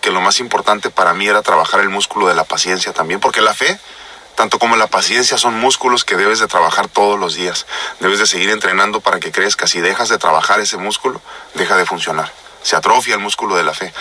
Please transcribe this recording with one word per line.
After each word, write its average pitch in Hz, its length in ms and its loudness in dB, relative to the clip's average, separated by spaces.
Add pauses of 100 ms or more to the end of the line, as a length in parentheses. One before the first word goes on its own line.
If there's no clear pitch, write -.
que 104 100 0
lo 92 100 0
más 98 180 2
importante 104 500 -2
para 90 240 2
mí 98 140 -2
era 104 140 4
trabajar 82 400 2
el 98 80 0
músculo 98 380 -2
de 87 80 2
la - 100 0
paciencia 90 480 -2
también, 85 260 -4
porque - 220 0
la 107 120 2
fe, 180 240 0 (580)
tanto 110 220 0
como 117 200 2
la 107 100 4
paciencia, 120 500 0
son 120 220 0
músculos 127 460 2
que - 100 -2
debes 104 240 2
de 107 80 2
trabajar 90 400 0
todos 104 320 2
los 92 140 -4
días. 90 320 -4 (340)
Debes 98 200 0
de - 60 2
seguir 95 260 2
entrenando 101 500 0
para 95 180 0
que 85 120 -6
crezcas. - 400 0
Si 87 100 -2
dejas 95 280 0
de 92 80 2
trabajar 90 440 2
ese 104 160 -4
músculo, 104 440 -4 (340)
deja 95 200 0
de 90 100 2
funcionar. 80 460 -6 (300)
Se - 140 -2
atrofia 107 400 2
el 101 60 -4
músculo 101 360 -2
de 87 60 2
la 76 100 0
fe, 90 280 -8